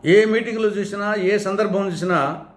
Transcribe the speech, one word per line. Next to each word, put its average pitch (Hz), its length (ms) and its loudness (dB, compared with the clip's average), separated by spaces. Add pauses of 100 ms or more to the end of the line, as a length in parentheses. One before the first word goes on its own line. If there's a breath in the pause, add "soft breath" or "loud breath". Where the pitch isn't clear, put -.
(140)
ఏ - 20 8 (140)
మీటింగ్లో 220 460 -2
చూసినా, 202 300 -6 (220)
ఏ 202 60 2 (100)
సందర్భం 196 460 0
చూసినా 175 280 -2 (380)